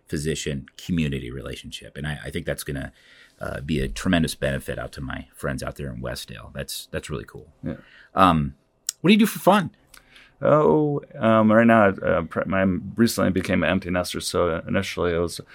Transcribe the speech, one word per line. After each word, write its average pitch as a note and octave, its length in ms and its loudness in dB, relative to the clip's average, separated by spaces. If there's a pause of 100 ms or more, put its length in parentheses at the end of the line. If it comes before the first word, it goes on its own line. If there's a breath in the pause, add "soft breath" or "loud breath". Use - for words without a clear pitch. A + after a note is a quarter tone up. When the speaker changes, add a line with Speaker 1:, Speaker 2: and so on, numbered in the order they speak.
Speaker 1:
physician D2 600 -6 (120)
community C#2 520 -4
relationship. B1+ 680 -14
And C#2 100 -8
I, D2+ 200 -6
I D2 40 -10
think D2+ 160 -8
that's - 180 -6
gonna, C#2 280 -8 (460 soft breath)
uh, - 220 -8
be C#2+ 200 -2
a C2+ 80 -2
tremendous E2+ 460 0
benefit C#2 440 -4
out A#1+ 140 -10
to D2+ 100 -12
my C2 320 -10
friends C2+ 280 -6
out C#2 140 -8
there C#2 160 -8
in A#1+ 80 -12
Westdale. B1 540 -10
That's, - 360 -10
that's - 200 -8
really A#1 160 -8
cool. - 260 -20 (100)
Speaker 2:
Yeah. E2 120 -6 (400 loud breath)
Speaker 1:
Um, D#2+ 400 4 (480)
what D#3 60 2
do G3+ 40 10
you A3 60 6
do A3 80 6
for - 140 -4
fun? F#3 320 4 (680 soft breath)
Speaker 2:
Oh, D3+ 640 4 (160)
um, A2 340 6
right A#2 140 8
now, A2+ 220 8
uh, F2+ 340 0
pr-, - 320 -4
I F#2+ 80 2 (320)
recently G2 360 2
became F2+ 320 0
an D2+ 60 0
empty F2+ 220 0
nester. F2+ 300 -2
So E2+ 460 -2
initially F2 480 -2
I E2 40 0
was E2+ 220 -2 (140 loud breath)